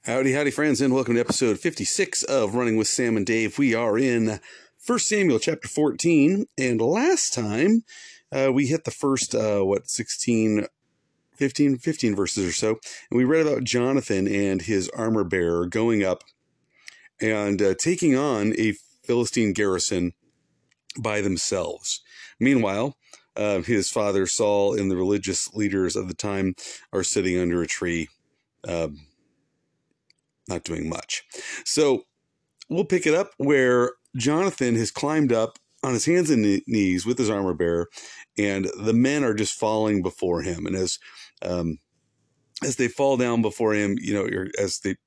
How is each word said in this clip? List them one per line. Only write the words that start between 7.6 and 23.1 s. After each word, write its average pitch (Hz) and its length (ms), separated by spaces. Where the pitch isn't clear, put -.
uh, 135 220
we 135 140
hit 160 180
the - 60
first, 135 440
uh, 107 240
what, 98 300
sixteen, 110 760
fifteen, 139 420
fifteen 123 380
verses 95 320
or 85 60
so, 110 260
and 117 60
we 127 80
read 156 200
about 139 200
Jonathan 120 600
and 98 360
his 95 340
armor 113 300
bearer 87 420
going 110 340
up 92 220
and, 104 420
uh, 95 160
taking 165 380
on 117 420
a 107 180
Philistine 117 480
garrison 92 640
by 107 220
themselves. 92 800
Meanwhile, 120 560